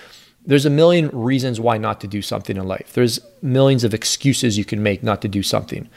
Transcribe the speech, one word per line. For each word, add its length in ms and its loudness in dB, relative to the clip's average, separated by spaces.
There's 200 4
a 40 2
million 440 4
reasons 440 -2
why 200 0
not 240 -4
to 60 -10
do 140 -4
something 360 -6
in 100 -6
life. 240 -8
There's 300 0
millions 440 2
of 80 0
excuses 640 0
you 80 -2
can 180 -4
make 200 0
not 180 -2
to 80 -4
do 120 -2
something. 560 -6